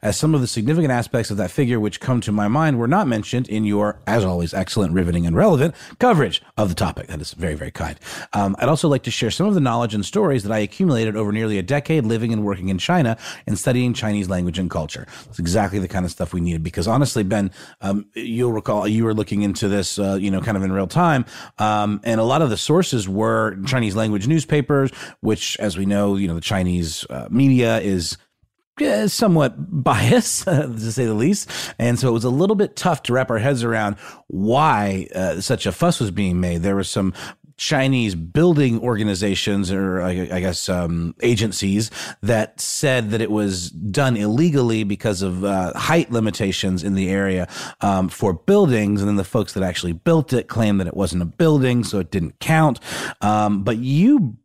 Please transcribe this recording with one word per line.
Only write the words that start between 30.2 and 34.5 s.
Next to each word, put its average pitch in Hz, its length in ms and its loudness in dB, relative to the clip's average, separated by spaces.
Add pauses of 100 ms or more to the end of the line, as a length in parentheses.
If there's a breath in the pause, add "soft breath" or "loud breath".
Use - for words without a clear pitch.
<laughs> - 20 -6
to 120 460 0
say 123 140 0
the 110 80 0
least. 143 360 0 (280 loud breath)
And 120 220 0
so 131 80 2
it 117 60 2
was 113 100 0
a 123 60 0
little 180 260 2
bit 196 220 0
tough 170 260 -2
to 120 100 -2
wrap 127 160 0
our 113 100 2
heads 120 240 0
around 110 340 0 (300 loud breath)
why, 104 840 2